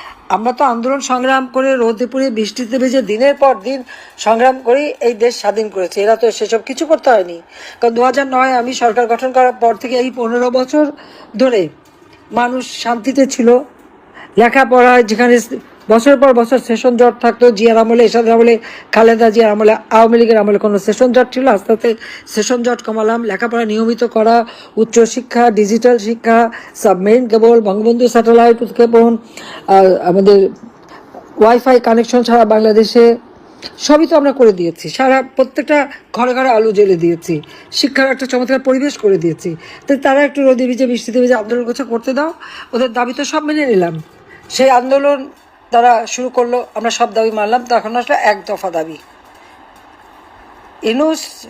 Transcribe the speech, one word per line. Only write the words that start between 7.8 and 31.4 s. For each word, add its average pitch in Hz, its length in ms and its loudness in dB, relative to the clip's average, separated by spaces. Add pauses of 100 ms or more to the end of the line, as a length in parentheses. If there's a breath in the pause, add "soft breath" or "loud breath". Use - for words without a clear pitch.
কারণ 233 140 0
দু 233 80 -2
হাজার 262 240 -2
নয় 262 260 0
আমি 247 220 -4
সরকার 233 320 0
গঠন 233 260 -4
করার 254 200 2
পর 233 220 0
থেকে 247 220 -8
এই 247 140 -2
পনেরো 240 400 -4
বছর 269 420 0 (440 loud breath)
ধরে 214 320 0 (640)
মানুষ 247 500 -6
শান্তিতে 240 440 -2
ছিল। 240 320 2 (800 loud breath)
লেখাপড়ায় 247 640 4
যেখানে 240 360 2 (500)
বছর 233 300 4
পর 262 160 4
বছর 233 240 2
সেশন 240 380 -2
জট 233 240 4
থাকতো, 240 300 2
জিয়ার 226 280 2
আমলে, 233 260 4
এরশাদের 226 280 2
আমলে, 233 260 4 (340 loud breath)
খালেদা 226 380 4
জিয়ার 214 220 2
আমলে, 214 200 2 (180)
আওয়ামী 226 280 4
লীগের 226 180 2
আমলে 208 220 0
কোনো 202 200 -2
সেশন 220 340 0
জট 247 220 0
ছিল, 262 140 -2
আস্তে 208 240 0
আস্তে 226 220 0 (320 loud breath)
সেশন 233 360 -4
জট 240 200 -4
কমালাম। 220 420 -4
লেখাপড়া 233 400 -4
নিয়মিত 226 400 -2
করা, 226 420 2 (300 loud breath)
উচ্চশিক্ষা, 233 760 0
ডিজিটাল 220 480 0
শিক্ষা, 226 520 -2 (240 loud breath)
সাবমেরিন 208 540 0
কেবল, 226 320 4
বঙ্গবন্ধু 220 480 0
স্যাটেলাইট 233 540 4
উৎক্ষেপণ, 233 540 2 (500 loud breath)
আর 190 340 4
আমাদের 196 480 4 (880 loud breath)
ওয়াইফাই 240 440 4